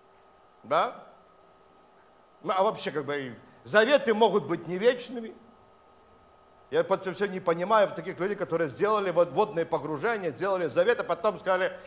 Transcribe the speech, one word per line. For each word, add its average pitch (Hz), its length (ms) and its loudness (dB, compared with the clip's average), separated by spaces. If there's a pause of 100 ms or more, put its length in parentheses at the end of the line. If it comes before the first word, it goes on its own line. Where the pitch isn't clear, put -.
(640)
да? 165 420 0 (1400)
Ну, 147 140 -4
а 190 80 2
вообще, 196 280 -2
как 143 140 -4
бы, 143 160 -4
и 123 140 -10 (280)
заветы 226 500 4
могут 202 340 2
быть 160 200 -4
не 180 100 -4
вечными. 233 560 0 (1400)
Я 160 120 2
под-, 175 220 -2
вообще 190 240 -4
не 185 100 -8
понимаю 180 540 2
таких 165 260 -8
людей, 196 160 -2
которые 165 340 -2
сделали 196 420 0
вот 165 200 2
водные 165 340 0
погружения, 160 680 -4
сделали 180 360 -2
завет, 180 320 2
а - 40 -4
потом 180 360 -2
сказали: 185 320 0 (160)